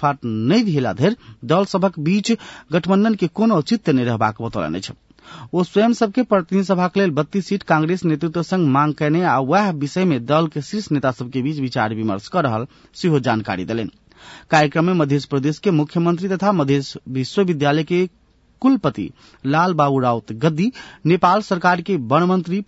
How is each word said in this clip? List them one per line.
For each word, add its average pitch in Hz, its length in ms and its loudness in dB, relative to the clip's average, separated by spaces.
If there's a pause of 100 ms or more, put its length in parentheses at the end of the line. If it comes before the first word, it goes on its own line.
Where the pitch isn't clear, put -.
फाट 143 240 0
नहीं 120 400 2
भेला 139 360 0
धरि 196 140 2 (300)
दल 165 280 2
सभक 185 260 0 (100)
बीच 202 240 2 (400)
गठबंधन 196 500 2
के 175 40 2 (120)
कोनो 220 180 4
औचित्य 165 360 0
नहीं 127 140 2
रहबाक 110 360 -2
बतौलनि 90 360 -4
अछि। - 140 -10 (600)
ओ 180 100 2
स्वयं 220 280 2
सबके 226 300 0
प्रतिनिधि 190 440 0
सभा 180 220 0
के 196 120 -2
लेल 190 100 2
बत्तीस 156 360 -2
सीट 196 220 -4
कांग्रेस 160 360 0
नेतृत्व 160 380 -2
संग 175 300 0
मांग 147 220 2
कयने 160 300 0
आ 135 160 2
वएह 185 300 2 (120)
विषय 175 220 -2
में 135 220 0
दल 156 220 2
के 147 140 -8
शीर्ष 208 300 -8
नेता 135 200 0
सबके 123 300 -6
बीच 151 180 -4
विचार 117 340 -2
विमर्श 107 380 -4
कर 175 120 0
रहल 113 220 -2 (300)
सेहो 156 240 2
जानकारी 110 440 -2
देलनि। 113 260 -4 (580)
कार्यक्रम 156 360 4
में 185 100 2
मध्य 143 320 2
प्रदेश 143 320 -2
के 202 120 -2
मुख्यमंत्री 170 580 0
तथा 190 240 0
मध्य 143 300 2 (240)
विश्वविद्यालय 143 800 0
के 180 240 0 (540)
कुलपति 170 480 0 (340)
लाल 165 300 2
बाबू 143 260 2
राउत 120 320 0
गद्दी, 156 380 0 (340)
नेपाल 180 380 2
सरकार 180 400 0
के 190 140 -2 (140)
वन 151 140 4
मंत्री 180 440 0